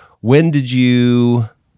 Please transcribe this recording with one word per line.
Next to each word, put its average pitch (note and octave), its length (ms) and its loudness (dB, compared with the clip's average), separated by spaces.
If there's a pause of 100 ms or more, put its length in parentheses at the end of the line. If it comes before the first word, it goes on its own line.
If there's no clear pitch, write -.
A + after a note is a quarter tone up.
(200)
When D3 320 2
did C#3 180 -4
you B2 760 0 (320)